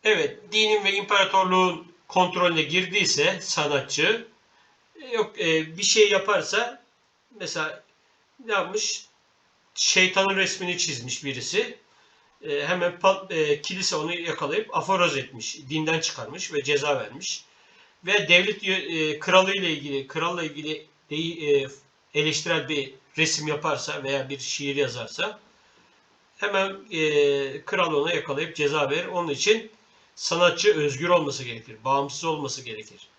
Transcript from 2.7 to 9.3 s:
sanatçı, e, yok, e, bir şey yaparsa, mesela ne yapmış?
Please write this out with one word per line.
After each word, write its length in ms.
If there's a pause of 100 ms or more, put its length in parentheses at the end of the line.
sanatçı, 840 (760)
e, 60
yok, 320
e, 380
bir 60
şey 260
yaparsa, 760 (560)
mesela 440 (640)
ne 80
yapmış? 520 (680)